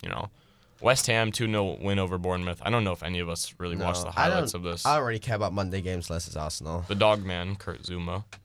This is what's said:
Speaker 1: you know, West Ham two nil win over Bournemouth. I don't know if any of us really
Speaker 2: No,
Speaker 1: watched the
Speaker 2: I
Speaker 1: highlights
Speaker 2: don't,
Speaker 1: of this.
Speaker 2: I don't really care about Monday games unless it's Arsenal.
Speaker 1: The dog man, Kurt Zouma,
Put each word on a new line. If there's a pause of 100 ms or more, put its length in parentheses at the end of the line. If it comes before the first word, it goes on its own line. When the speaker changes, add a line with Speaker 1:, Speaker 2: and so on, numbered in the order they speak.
Speaker 1:
you
know, (500)
West
Ham
two
nil
win
over
Bournemouth.
I
don't
know
if
any
of
us
really
Speaker 2:
No,
Speaker 1:
watched
the
Speaker 2:
I
Speaker 1:
highlights
Speaker 2:
don't,
Speaker 1:
of
this.
Speaker 2:
I
don't
really
care
about
Monday
games
unless
it's
Arsenal.
Speaker 1:
The
dog
man,
Kurt
Zouma, (200)